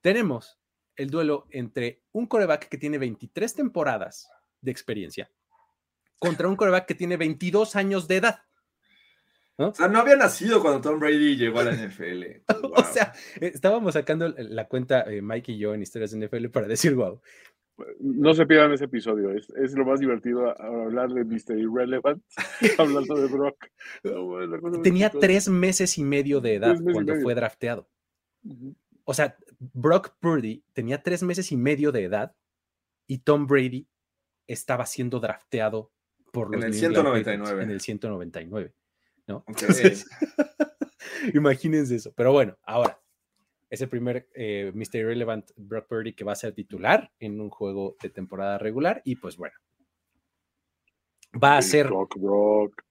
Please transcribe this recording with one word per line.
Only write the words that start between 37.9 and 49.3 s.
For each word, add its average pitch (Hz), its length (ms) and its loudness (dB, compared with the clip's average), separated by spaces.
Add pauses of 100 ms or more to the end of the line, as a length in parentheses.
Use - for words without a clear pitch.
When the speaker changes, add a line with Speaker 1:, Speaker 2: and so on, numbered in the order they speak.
Speaker 1:
noventa 90 340 -10
y 82 40 -16
nueve, 92 280 -10 (520)
¿no? 101 120 -10
Speaker 2:
Ok. - 100 -20
Speaker 1:
Entonces, 196 600 2
<laughs> - 1300 -6
imagínense 147 640 2
eso. - 200 -10
Pero 123 160 4
bueno, 123 320 4
ahora, 117 360 -2 (720)
es 107 100 -10
el 131 80 -6
primer, 123 460 -6
eh, 101 400 -6
mister 110 280 -8
Irrelevant, 113 540 -6
Brock 107 320 -12
Purdy, 110 240 -8
que - 120 -14
va 104 80 -6
a 104 40 -6
ser 110 160 -10
titular 104 640 -2
en 107 220 -10
un 107 100 -10
juego 98 500 -6
de 98 100 -12
temporada 98 480 -6
regular 135 460 -4
y, 127 120 -6
pues, 85 200 -14